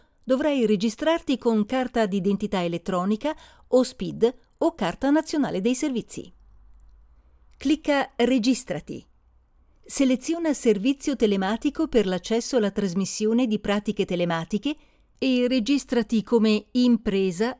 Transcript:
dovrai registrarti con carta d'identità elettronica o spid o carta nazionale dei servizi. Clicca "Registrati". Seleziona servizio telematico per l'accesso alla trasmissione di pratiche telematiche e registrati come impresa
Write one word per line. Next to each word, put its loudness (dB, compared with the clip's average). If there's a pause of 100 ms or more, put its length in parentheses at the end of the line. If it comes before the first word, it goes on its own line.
(240)
dovrai 0
registrarti 0
con 0
carta -2
d'identità -2
elettronica -2 (320)
o 4
spid -2 (220)
o 0
carta -2
nazionale 0
dei 0
servizi. -6 (1300)
Clicca 0
"Registrati". 0 (800)
Seleziona 0
servizio 0
telematico 0
per 2
l'accesso -2
alla 2
trasmissione -2
di -2
pratiche -2
telematiche -2 (420)
e 2
registrati 0
come 2
impresa 0